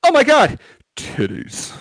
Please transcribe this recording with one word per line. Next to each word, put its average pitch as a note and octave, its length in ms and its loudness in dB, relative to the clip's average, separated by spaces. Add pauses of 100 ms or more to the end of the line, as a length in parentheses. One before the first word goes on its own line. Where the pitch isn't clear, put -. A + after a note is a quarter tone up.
Oh F4 80 4
my D4 100 4
God, C#4 360 2 (380)
titties. - 840 -8